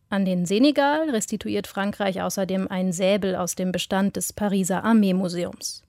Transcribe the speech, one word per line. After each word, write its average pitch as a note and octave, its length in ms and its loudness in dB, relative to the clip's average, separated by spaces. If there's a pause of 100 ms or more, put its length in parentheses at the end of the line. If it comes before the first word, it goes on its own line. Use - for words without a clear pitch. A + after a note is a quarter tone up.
An G3 160 0
den F3+ 220 2
Senegal C#4+ 640 4
restituiert G#3 560 -4
Frankreich G3 560 -4
außerdem F#3+ 480 -2
einen F#3 220 0
Säbel F#3+ 420 0
aus F3 220 -4
dem F#3 160 -2
Bestand F#3+ 420 0
des - 180 -6
Pariser F#3+ 520 0
Armeemuseums. F#3 1040 0